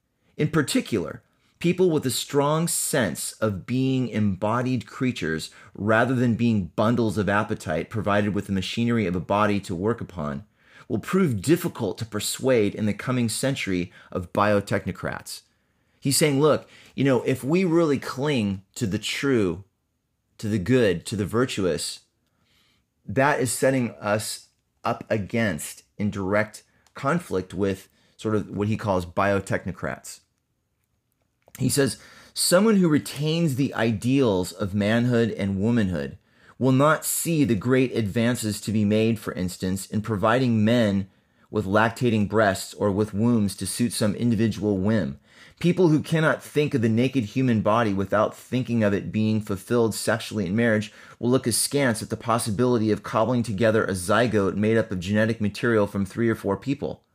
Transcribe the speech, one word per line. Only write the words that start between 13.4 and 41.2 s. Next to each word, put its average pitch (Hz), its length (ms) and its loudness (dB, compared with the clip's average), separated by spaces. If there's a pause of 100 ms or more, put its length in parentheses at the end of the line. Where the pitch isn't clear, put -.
of 87 220 -6
biotechnocrats. 101 1080 -2 (580)
He's 139 160 0
saying, 143 240 2
"Look, 147 260 4 (280)
you 127 100 -2
know, 131 180 2
if 127 220 -2
we 175 200 2
really 160 340 2
cling 117 640 -2 (120)
to 120 120 -4
the 98 120 0
true, 104 680 0 (720)
to 110 100 -6
the 107 100 0
good, 98 480 2
to - 80 -8
the 101 120 -2
virtuous, 101 760 -2 (1040)
that 135 320 2
is 127 140 0
setting 131 380 0 (100)
us - 480 -4 (340)
up 117 280 -4
against, 104 720 -4 (160)
in 104 120 -2
direct 101 520 -2 (320)
conflict 135 600 -4
with, 95 340 -4 (280)
sort 107 180 -2
of 101 140 -2
what 104 200 -2
he 107 80 0
calls 92 300 0
biotechnocrats." 98 1120 -4 (1400)
He 131 100 0
says, 120 300 0 (360)
"Someone 208 420 4
who 180 120 4
retains 156 640 0
the 127 200 -2
ideals 113 760 2
of 98 240 -6
manhood 117 560 2
and 98 300 -2
womanhood 95 560 0 (420)
will 131 140 2
not 143 320 4
see 156 400 0
the 117 100 2
great 123 400 2
advances 113 680 -2
to 107 120 -4
be 107 120 2
made, 110 340 2
for - 140 -10
instance, 92 540 -4
in 107 140 -4
providing 113 640 2
men 107 440 2 (420)